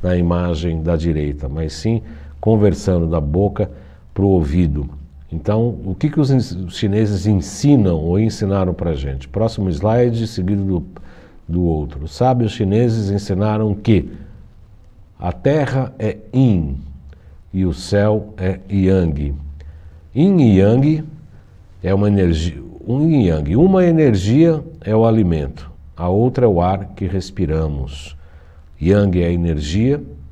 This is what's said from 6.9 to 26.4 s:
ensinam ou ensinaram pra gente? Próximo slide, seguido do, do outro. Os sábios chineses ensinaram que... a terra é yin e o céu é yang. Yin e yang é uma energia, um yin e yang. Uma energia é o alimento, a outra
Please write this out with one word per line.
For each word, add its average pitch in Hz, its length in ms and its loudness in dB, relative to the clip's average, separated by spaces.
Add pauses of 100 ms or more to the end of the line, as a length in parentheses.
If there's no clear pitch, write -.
ensinam 107 680 2
ou 82 240 0
ensinaram 98 540 0
pra 85 200 -4
gente? 69 340 -8
Próximo 101 420 -2
slide, 113 580 0
seguido 98 360 -2
do, 90 200 -2 (640)
do 87 160 0
outro. 76 420 -2
Os - 100 -12
sábios 120 380 0
chineses 110 580 0
ensinaram 104 640 -2
que... 98 340 2 (1080)
a 90 120 -4
terra 135 680 -2
é - 180 -4 (160)
yin 90 460 2 (720)
e 95 100 0
o 90 100 0
céu 104 640 -2
é 92 300 -4
yang. 90 680 0 (800)
Yin 175 260 4
e 107 160 6
yang 135 460 4 (800)
é 92 100 0
uma 101 140 2
energia, 85 520 2 (280)
um 127 140 0
yin 156 200 4
e 95 60 4
yang. 78 280 0
Uma 185 300 4
energia 151 800 4 (180)
é 107 140 -2
o 113 100 4
alimento, 87 640 0 (260)
a 87 140 -4
outra 120 360 2